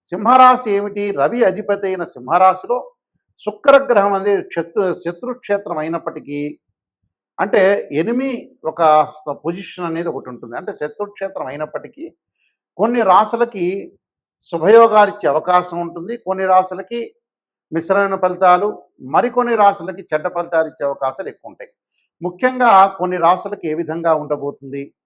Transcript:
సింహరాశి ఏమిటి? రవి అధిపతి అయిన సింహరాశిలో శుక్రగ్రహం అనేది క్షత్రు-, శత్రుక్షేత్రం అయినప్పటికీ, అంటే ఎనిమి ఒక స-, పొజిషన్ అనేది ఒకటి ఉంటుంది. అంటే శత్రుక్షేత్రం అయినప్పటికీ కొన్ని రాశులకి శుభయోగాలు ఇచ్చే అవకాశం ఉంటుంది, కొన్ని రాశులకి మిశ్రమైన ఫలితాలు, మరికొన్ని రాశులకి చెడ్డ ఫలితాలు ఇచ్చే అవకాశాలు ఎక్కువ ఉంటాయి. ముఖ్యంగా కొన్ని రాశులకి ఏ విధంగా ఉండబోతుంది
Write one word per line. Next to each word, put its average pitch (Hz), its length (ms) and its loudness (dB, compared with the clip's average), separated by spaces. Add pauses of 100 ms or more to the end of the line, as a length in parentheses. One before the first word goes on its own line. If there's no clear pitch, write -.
సింహరాశి 254 680 4
ఏమిటి? 202 340 -4 (160)
రవి 233 240 2
అధిపతి 202 420 -2
అయిన 185 180 -4
సింహరాశిలో 180 760 0 (640)
శుక్రగ్రహం 214 680 4
అనేది 196 300 0
క్షత్రు-, 170 520 -4 (100)
శత్రుక్షేత్రం 175 760 -6
అయినప్పటికీ, 156 640 -6 (1000)
అంటే 196 520 2
ఎనిమి 240 380 -2 (340)
ఒక 156 160 -4 (360)
స-, 143 280 -10
పొజిషన్ 175 460 -8
అనేది 170 180 -4
ఒకటి 131 200 -8
ఉంటుంది. 120 280 -14
అంటే 175 160 -10
శత్రుక్షేత్రం 190 760 -8
అయినప్పటికీ 147 600 -10 (720)
కొన్ని 240 260 0 (100)
రాశులకి 214 540 2 (760)
శుభయోగాలు 208 720 6
ఇచ్చే - 180 -2
అవకాశం 175 580 0
ఉంటుంది, 175 300 -10
కొన్ని 190 380 -6
రాశులకి 190 600 -2 (580)
మిశ్రమైన 190 500 -2
ఫలితాలు, 185 600 2 (320)
మరికొన్ని 240 400 0
రాశులకి 196 560 0
చెడ్డ 156 180 -4
ఫలితాలు 170 420 -2
ఇచ్చే 143 160 -10
అవకాశాలు 139 420 -6
ఎక్కువ 117 220 -16
ఉంటాయి. 98 200 -20 (520)
ముఖ్యంగా 214 640 4
కొన్ని 180 300 -4
రాశులకి 180 540 0
ఏ 156 40 -2
విధంగా 165 400 -2
ఉండబోతుంది 139 800 -8 (120)